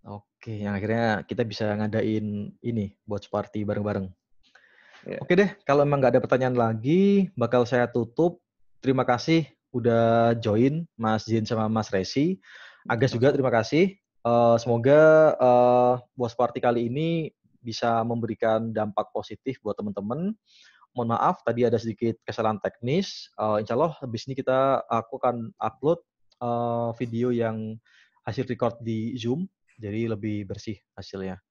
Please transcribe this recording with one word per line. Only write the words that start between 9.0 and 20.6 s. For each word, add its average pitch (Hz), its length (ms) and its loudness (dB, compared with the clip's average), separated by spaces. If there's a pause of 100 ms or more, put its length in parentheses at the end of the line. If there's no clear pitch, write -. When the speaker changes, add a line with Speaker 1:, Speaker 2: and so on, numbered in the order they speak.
Speaker 1:
kasih 139 480 2 (240)
udah 117 640 4
join, 123 560 2
Mas 110 320 -2
Jin 110 160 0
sama 110 240 -2
Mas 110 240 -2
Resi. 135 480 -2 (480)
Agas 120 280 0
juga 131 200 4
terima 131 160 0
kasih. 147 480 2
Eh, 117 640 2
semoga, 151 720 6
eh, 123 600 4 (200)
watch 120 240 -4
party 120 240 -2
kali 120 240 0
ini 160 480 -4 (240)
bisa 117 480 -2
memberikan 113 640 -2
dampak 107 400 -4
positif - 520 -10
buat - 120 -6
teman-teman. 107 600 -6 (580)